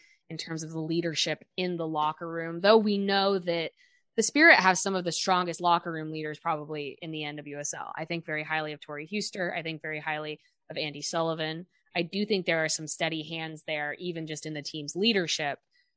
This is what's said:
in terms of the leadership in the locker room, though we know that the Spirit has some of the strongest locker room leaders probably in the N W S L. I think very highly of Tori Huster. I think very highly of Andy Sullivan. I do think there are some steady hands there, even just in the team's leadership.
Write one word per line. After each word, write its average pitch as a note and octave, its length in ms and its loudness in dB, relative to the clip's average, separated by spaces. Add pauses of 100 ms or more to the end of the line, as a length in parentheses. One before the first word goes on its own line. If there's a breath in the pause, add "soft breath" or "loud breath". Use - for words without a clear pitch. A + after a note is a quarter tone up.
(300)
in D#3+ 80 -10
terms D#3+ 240 -8
of D#3 80 -10
the D#3+ 100 -6
leadership E3 640 -2 (120)
in F3+ 200 -2
the E3 100 -4
locker D#3 420 -2
room, E3 320 -6
though G#3+ 180 10
we G#3 180 4
know G3 420 2
that E3+ 340 0 (440)
the - 60 2
Spirit D#4 360 8
has F#3 220 6
some G3 140 0
of F3+ 100 0
the E3+ 80 -2
strongest F3+ 480 0
locker F3 320 2
room D#3 180 -6
leaders D#3 280 -6
probably D3+ 640 -4
in E3 80 -8
the D#3 140 -6
N D3 120 -8
W C#3+ 240 -12
S C#3+ 140 -8
L. - 200 -10
I D#3+ 120 -8
think E3+ 180 -4
very D3+ 180 -4
highly D#3 300 -4
of D3 80 -14
Tori D3 260 -12
Huster. F#3+ 480 -4
I E3 80 -6
think D#3+ 200 -8
very D#3 180 -6
highly D3+ 400 -6 (300)
of D#3+ 80 -6
Andy D3 240 -4
Sullivan. E3 640 -2 (280)
I F3 80 0
do G3 240 -2
think F#3+ 180 0
there D#3+ 200 2
are D#3 40 0
some D#3 180 -4
steady D#3+ 360 -4
hands D#3+ 440 -8
there, D3 320 -4
even E3 280 -6
just D#3 200 -8
in D#3 80 -6
the D3 80 -8
team's D3 340 -8
leadership. F3 640 2 (380)